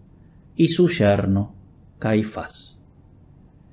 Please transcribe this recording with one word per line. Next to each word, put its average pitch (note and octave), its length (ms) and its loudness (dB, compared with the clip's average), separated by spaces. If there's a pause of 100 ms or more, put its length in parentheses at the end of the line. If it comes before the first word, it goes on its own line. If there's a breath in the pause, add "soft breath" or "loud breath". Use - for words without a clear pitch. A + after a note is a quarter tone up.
(560 soft breath)
y E3 140 2
su F3 200 2
yerno, G2+ 640 0 (460)
Caifás. - 800 -4 (920 soft breath)